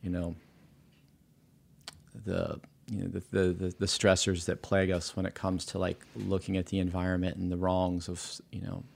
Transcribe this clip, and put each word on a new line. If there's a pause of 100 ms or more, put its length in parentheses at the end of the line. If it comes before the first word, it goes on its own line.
you
know, (1900)
the, (300)
you
know,
the,
the,
the,
the
stressors
that
plague
us
when
it
comes
to,
like, (120)
looking
at
the
environment
and
the
wrongs
of, (100)
you
know (140)